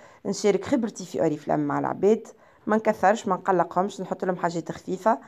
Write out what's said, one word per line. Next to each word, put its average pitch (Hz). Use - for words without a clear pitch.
نشارك 196
خبرتي 226
في -
أوريفلام 156
مع 143
العباد. 180
ما 214
نكثرش، 220
ما 185
نقلقهمش، 180
نحط 185
لهم 185
حاجات 170
خفيفة، 214